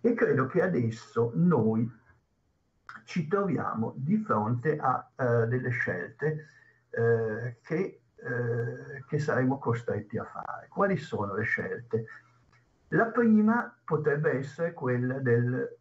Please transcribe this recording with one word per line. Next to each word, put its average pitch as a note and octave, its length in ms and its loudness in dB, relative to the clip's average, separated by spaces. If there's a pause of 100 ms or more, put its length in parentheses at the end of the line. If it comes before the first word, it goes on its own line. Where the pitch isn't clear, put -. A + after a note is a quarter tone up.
E A3+ 140 4
credo C3+ 320 2
che F3 160 0
adesso A#2 720 0
noi A#2+ 580 4 (1120)
ci D#3+ 220 -4
troviamo C3 720 -2
di D3+ 220 0
fronte A#2+ 600 0
a, - 380 -2
eh, A#2+ 320 2
delle B2 220 -2
scelte, D3+ 760 -4 (440)
eh, A#2 720 0
che, - 400 -4 (120)
eh, A#2+ 920 -6
che D3+ 120 -2
saremo B2+ 400 2
costretti G#2+ 600 -2
a - 60 -6
fare. - 440 -12
Quali G3 280 0
sono G2 380 -4
le G#2+ 80 -2
scelte? - 600 -4 (840)
La G#3 160 2
prima A3+ 800 4
potrebbe D3+ 540 0
essere E3+ 340 -4
quella B2+ 460 -2
del B2 640 0